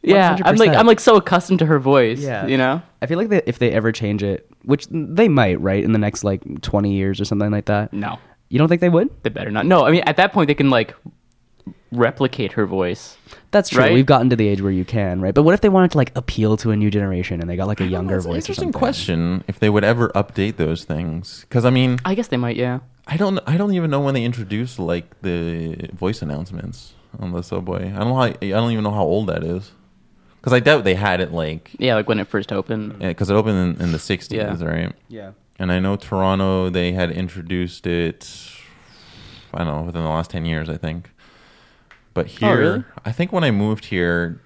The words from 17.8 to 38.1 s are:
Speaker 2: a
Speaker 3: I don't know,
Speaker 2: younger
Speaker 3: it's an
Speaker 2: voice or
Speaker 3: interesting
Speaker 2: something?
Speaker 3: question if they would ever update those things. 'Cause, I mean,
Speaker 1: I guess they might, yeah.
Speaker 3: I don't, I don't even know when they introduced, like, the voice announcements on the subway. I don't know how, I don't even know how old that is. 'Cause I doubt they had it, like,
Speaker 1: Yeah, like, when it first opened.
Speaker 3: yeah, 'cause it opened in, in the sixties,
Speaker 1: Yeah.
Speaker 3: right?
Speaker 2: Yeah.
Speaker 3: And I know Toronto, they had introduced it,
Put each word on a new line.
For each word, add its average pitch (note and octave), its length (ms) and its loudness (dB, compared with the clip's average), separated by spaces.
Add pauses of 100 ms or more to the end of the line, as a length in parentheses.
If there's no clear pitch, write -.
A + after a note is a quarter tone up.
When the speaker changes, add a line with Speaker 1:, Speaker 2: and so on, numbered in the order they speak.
Speaker 2:
a F#2+ 40 0
Speaker 3:
I - 20 -2
don't F2+ 60 -2
know, F2+ 60 -2
Speaker 2:
younger F#2 180 -2
Speaker 3:
it's F2+ 80 -4
an E2+ 60 -6
Speaker 2:
voice E2+ 40 -4
or E2 40 -2
Speaker 3:
interesting - 280 -6
Speaker 2:
something? D4 120 -4
Speaker 3:
question F2 680 -2
if F#2+ 120 -8
they G#2+ 100 2
would G#2 140 4
ever A#2 260 4
update G#2 460 -2
those D#2+ 280 -2
things. D#2+ 680 -8
'Cause, A#2+ 140 2
I B2 60 6
mean, B2+ 340 2
Speaker 1:
I F#3+ 100 -2
guess A3+ 140 -4
they C3+ 80 -2
might, A#2+ 200 -4
yeah. B2 240 -4 (260)
Speaker 3:
I D3+ 100 -6
don't, F#3+ 300 0
I D3+ 100 0
don't G3+ 180 0
even E3 160 0
know C#3 100 0
when C#3 140 0
they A#2+ 100 0
introduced, A#2+ 540 -6
like, E2+ 440 -6
the E2+ 680 -6
voice F#2 300 -4
announcements E2 680 -10 (260)
on F#2 140 -8
the F2 100 -6
subway. F#2 500 -6
I G2 60 -10
don't G#2+ 100 -2
know B2+ 60 -2
how, C3 100 0
I A2 80 -2 (180)
don't A#2 220 0
even A2 120 -2
know G#2 80 -2
how G#2 120 -2
old F#2+ 240 0
that E2 160 -4
is. F2+ 280 -8 (680)
'Cause B2 100 0
I B2 80 4
doubt C3+ 240 4
they F#2+ 100 4
had F#2+ 260 0
it, D#2+ 120 -2
like, D#2+ 460 -6
Speaker 1:
Yeah, B2 180 0
like, G#2+ 120 -2
when G#2+ 120 0
it G2+ 80 -6
first G2+ 240 -4
opened. G#2+ 480 -6
Speaker 3:
yeah, F2+ 120 -4
'cause F#2+ 180 -4
it G2+ 40 2
opened G2+ 440 2
in, F2 80 -4
in E2+ 60 0
the D#2+ 60 -2
sixties, G2+ 400 -6
Speaker 1:
Yeah. G2+ 260 -6
Speaker 3:
right? E2 280 -4 (160)
Speaker 2:
Yeah. G#2 220 -18 (280)
Speaker 3:
And F#2 140 -2
I F#2 80 0
know G2 160 -2
Toronto, F#2+ 720 0
they F2+ 240 -2
had F2+ 180 -2
introduced F2+ 760 -8
it, E2+ 440 -4 (1200)